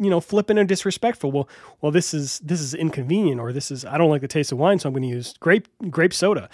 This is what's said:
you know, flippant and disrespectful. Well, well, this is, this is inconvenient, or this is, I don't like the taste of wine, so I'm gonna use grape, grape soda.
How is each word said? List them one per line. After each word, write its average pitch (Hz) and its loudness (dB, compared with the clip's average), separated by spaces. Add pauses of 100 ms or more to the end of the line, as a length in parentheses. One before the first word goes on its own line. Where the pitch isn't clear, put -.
you 202 2
know, 170 4
flippant 202 2
and 196 4
disrespectful. 190 -2
Well, 139 -2 (320)
well, 151 0
this 165 2
is, 143 -4
this 160 -4
is 135 -6
inconvenient, 156 0
or 117 -6
this 135 -6
is, 131 -10
I 147 -4
don't 165 6
like 143 2
the 135 -6
taste 147 -2
of 123 -4
wine, 185 4
so 147 -4
I'm 131 -4
gonna 131 -2
use 120 -8
grape, 202 2 (220)
grape 175 2
soda. 180 0